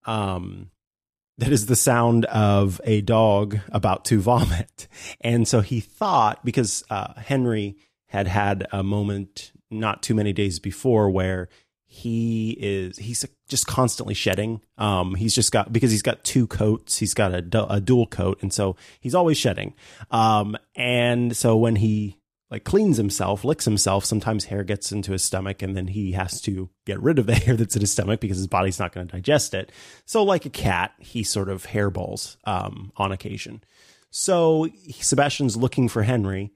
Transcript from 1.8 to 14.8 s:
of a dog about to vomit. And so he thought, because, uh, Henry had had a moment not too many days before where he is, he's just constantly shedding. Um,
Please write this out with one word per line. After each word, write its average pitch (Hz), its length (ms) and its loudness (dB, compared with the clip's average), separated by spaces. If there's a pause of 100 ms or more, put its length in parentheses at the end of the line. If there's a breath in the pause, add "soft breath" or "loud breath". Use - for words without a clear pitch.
of 101 580 2
a 107 180 2
dog 104 560 4 (120)
about 98 360 0
to 107 160 4
vomit. 101 680 0 (320 loud breath)
And 117 280 2
so 117 140 4
he 113 180 -2
thought, 131 680 0
because, 120 440 -2
uh, 101 300 -6
Henry 110 560 -2 (320 soft breath)
had 101 200 -2
had 98 440 0
a 98 120 -2
moment 101 680 -4 (200)
not 110 320 -4
too 117 100 -2
many 104 180 2
days 95 280 -2
before 107 500 2
where 92 400 -2 (380 soft breath)
he 113 720 -4
is, 98 380 -6
he's 113 280 -8 (220)
just - 200 0
constantly 113 480 -2
shedding. 107 460 -2 (160)
Um, 95 380 0